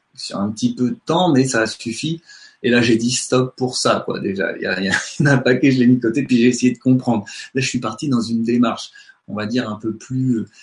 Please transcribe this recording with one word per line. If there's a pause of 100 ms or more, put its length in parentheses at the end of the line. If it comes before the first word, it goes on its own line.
(160)
sur
un
petit
peu
de
temps,
mais
ça
a
suffi. (420)
Et
là,
j'ai
dit
stop
pour
ça,
quoi,
déjà.
Il
y
a,
il
y
a (140)
<laughs> (120)
un
paquet,
je
l'ai
mis
de
côté,
puis
j'ai
essayé
de
comprendre. (300)
Là,
je
suis
parti
dans
une
démarche, (380)
on
va
dire,
un
peu
plus,
euh, (160)